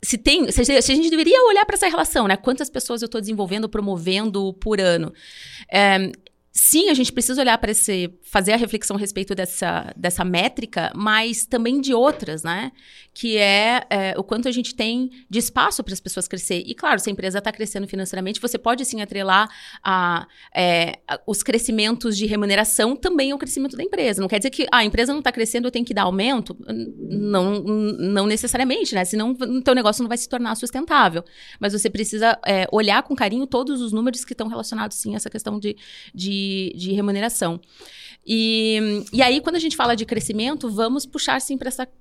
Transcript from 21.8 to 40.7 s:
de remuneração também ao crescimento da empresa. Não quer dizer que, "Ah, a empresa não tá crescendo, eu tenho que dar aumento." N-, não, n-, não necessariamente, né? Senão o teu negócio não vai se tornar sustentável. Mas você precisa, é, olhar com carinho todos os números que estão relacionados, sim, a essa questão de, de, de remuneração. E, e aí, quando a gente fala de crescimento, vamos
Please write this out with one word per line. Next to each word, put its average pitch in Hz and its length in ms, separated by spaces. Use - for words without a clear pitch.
de 208 80
remuneração 208 680
também 285 380
ao 277 60
crescimento 269 400
da 277 60
empresa. 339 380
Não 190 60
quer 208 120
dizer 262 100
que, 254 200
"Ah, 247 100
a 226 60
empresa 233 280
não 247 80
tá 247 100
crescendo, 240 360
eu 247 40
tenho 240 140
que 233 80
dar 202 100
aumento." 214 540
N-, - 320
não, 202 640
n-, 214 340
não 196 140
necessariamente, 247 680
né? 185 120
Senão 214 260
o 254 300
teu 254 120
negócio 220 300
não 233 60
vai 240 80
se - 100
tornar 233 280
sustentável. 240 680
Mas 202 140
você 208 180
precisa, 214 560
é, 190 240
olhar 214 340
com 277 120
carinho 247 320
todos 262 340
os 226 120
números 240 320
que - 80
estão 214 160
relacionados, 220 480
sim, 208 160
a - 20
essa 214 140
questão 208 280
de, 208 200
de, 190 600
de 180 160
remuneração. 202 720
E, 220 840
e 233 80
aí, 254 180
quando 330 160
a 349 40
gente 320 180
fala 240 180
de 220 100
crescimento, 233 640
vamos 226 360